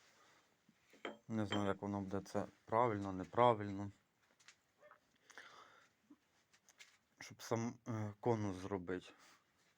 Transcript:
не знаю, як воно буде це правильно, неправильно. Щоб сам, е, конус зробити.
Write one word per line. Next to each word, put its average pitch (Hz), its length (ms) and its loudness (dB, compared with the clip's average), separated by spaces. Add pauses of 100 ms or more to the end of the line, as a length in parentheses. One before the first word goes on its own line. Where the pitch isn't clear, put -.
(1300)
не 110 180 0
знаю, 101 200 2
як 95 160 2
воно 101 180 -2
буде 95 200 -2
це 98 260 -4 (180)
правильно, 107 480 2
неправильно. 104 800 4 (3250)
Щоб - 220 -16
сам, 117 320 0 (140)
е, 107 320 -4
конус 107 360 0
зробити. 92 500 -6 (720)